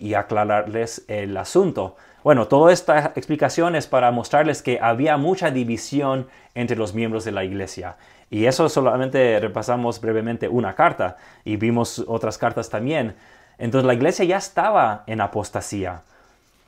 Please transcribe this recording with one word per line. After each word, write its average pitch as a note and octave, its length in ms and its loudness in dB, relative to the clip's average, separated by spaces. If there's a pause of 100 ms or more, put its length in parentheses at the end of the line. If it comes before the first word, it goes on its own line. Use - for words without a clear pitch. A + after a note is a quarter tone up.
y G#2 80 -4
aclararles G#2+ 960 -2
el G2+ 300 -6
asunto. G#2 580 0 (280)
Bueno, C3 240 4
toda D#3 240 8
esta D3+ 440 2
explicación D#3 600 0
es C#3+ 120 -2
para B2 240 2
mostrarles C#3 500 0
que B2 180 -2
había C3 380 2
mucha F3 320 0
división C3 760 -2 (260)
entre A#2+ 240 -4
los G#2 160 -4
miembros A2 320 -4
de A2 60 -6
la G2 120 -4
iglesia. F#2 520 -8 (340)
Y G#2+ 160 0
eso C#3 240 2
solamente B2+ 720 2
repasamos A#2 580 -2
brevemente A2 480 -2
una A2 260 -2
carta D3+ 440 0 (260)
y G#2+ 140 -4
vimos A#2 500 -2
otras A2+ 300 -4
cartas A#2 320 -4
también. A#2 460 -4 (420)
Entonces A#2+ 280 0
la B2+ 80 4
iglesia D#3 300 2
ya F3+ 140 2
estaba E3+ 680 0
en A2 140 -4
apostasía. G2 840 -6 (680)